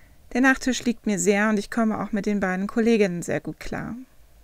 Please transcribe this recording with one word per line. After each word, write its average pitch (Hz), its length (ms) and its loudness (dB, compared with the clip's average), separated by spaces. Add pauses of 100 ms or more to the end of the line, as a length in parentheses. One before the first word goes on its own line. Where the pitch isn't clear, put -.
(340)
Der 240 80 2
Nachtisch 262 420 2
liegt - 220 -2
mir 208 140 0
sehr 202 300 2
und 214 80 2
ich - 140 -4
komme 220 300 0
auch 202 100 -8
mit 202 140 -2
den 202 160 0
beiden 190 260 -2
Kolleginnen 208 540 2
sehr 151 180 -2
gut - 200 -10
klar. - 360 -8 (480)